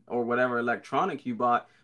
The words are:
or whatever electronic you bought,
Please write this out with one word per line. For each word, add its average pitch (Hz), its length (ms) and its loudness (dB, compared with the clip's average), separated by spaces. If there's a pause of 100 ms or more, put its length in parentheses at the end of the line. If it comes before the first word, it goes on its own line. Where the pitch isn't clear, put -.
or 120 160 -2
whatever 120 360 2
electronic 135 640 -2
you 123 100 -4
bought, 120 320 2 (160)